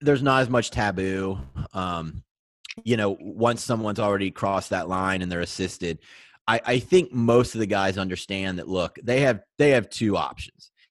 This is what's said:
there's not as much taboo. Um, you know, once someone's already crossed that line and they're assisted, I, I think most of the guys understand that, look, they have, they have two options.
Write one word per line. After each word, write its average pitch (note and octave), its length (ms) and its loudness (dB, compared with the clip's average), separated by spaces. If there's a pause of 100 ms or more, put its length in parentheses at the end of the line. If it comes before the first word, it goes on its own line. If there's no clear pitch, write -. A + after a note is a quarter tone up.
there's C#3+ 200 4
not C3 220 4
as A#2 80 -2
much A#2+ 220 2
taboo. F#2+ 640 -2 (340)
Um, F2 520 -6 (580)
you A#2 140 0
know, G2+ 240 0
once A2 420 -2
someone's A2 380 -2
already G2+ 320 0
crossed G2 380 -2
that F2+ 180 -2
line F#2 340 -2
and F2+ 80 -4
they're F2 100 -4
assisted, F2 600 -6 (480)
I, A2+ 180 2
I B2 140 2
think F3+ 320 2
most A#2+ 420 4
of A2+ 60 -2
the G#2+ 60 0
guys G2 300 0
understand F#2+ 640 -4
that, E2+ 80 -10
look, F2+ 340 -4
they B2 200 0
have, B2 200 2 (160)
they C#3+ 140 6
have B2 180 4
two G#2 280 0
options. - 560 -8 (180)